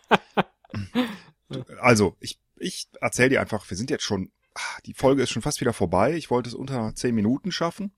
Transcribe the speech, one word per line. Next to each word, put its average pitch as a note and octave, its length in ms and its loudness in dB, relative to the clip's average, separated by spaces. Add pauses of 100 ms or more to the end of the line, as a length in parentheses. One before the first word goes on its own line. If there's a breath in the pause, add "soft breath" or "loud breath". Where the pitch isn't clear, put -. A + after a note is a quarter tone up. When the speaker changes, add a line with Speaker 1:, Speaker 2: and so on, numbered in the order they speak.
Speaker 1:
<laughs> - 1700 -6
Speaker 2:
also, G#2 380 6
ich, - 200 -12 (180)
ich - 300 -8 (120)
erzähl B2 300 2
dir A#2 120 4
einfach, G2+ 280 -6
wir F2+ 80 -8
sind B2 120 -6
jetzt A2+ 140 -2
schon, F#2+ 280 -2 (240)
ah, - 40 -10 (260 loud breath)
die - 80 -14
Folge C3+ 300 4
ist A#2 60 0
schon A#2 120 -4
fast - 200 -4
wieder B2 120 2
vorbei. G2 420 2
Ich D#3 160 -8
wollte B2 180 0
es - 60 -12
unter B2 400 -4
zehn B2 200 0
Minuten A#2+ 360 2
schaffen. F3 460 -4